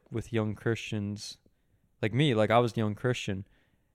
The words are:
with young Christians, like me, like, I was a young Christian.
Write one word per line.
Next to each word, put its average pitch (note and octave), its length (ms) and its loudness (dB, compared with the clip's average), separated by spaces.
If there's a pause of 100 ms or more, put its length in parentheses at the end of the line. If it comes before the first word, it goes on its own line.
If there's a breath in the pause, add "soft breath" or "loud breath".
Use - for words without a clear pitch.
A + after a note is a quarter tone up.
(100)
with A2+ 220 -6
young G#2+ 220 0
Christians, G#2 840 -4 (640)
like G#2+ 100 0
me, C3+ 220 4
like, G#2+ 160 4
I A2+ 80 8
was A#2+ 140 4
a - 40 -6
young G#2+ 180 0
Christian. G#2 520 -4 (480)